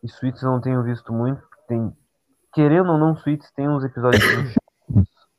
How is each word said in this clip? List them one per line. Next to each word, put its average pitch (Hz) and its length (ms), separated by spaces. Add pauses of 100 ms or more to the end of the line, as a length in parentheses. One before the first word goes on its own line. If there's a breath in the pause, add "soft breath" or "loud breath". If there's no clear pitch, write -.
E 120 60
Suits 127 340
eu 131 100
não 127 80
tenho 127 220
visto 117 300
muito. 123 340 (200)
Tem, 113 280 (600)
querendo 160 380
ou 156 60
não, 156 180
Suits 151 340
tem 139 180
uns 143 160
episódios 123 400
<coughs> 120 300
chatos. - 720 (100)